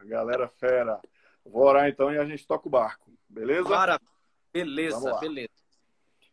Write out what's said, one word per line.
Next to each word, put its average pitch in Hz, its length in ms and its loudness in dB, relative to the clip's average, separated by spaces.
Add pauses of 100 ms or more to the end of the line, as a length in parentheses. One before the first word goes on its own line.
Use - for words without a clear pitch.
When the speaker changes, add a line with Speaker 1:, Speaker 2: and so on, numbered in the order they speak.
Speaker 1:
galera 117 440 -4
fera. 123 500 0 (460)
Vou 113 200 -2
orar 139 260 6
então 139 200 0
e 151 60 -4
a 147 80 0
gente 151 220 -12
toca 156 220 -4
o - 20 -16
barco, 117 420 -2 (160)
beleza? 139 400 -2
Speaker 2:
Mara-, 185 320 2 (500)
beleza, 160 460 -6
Speaker 1:
Vamos 127 160 -4
lá. 110 80 -4
Speaker 2:
beleza. 143 380 -10 (760)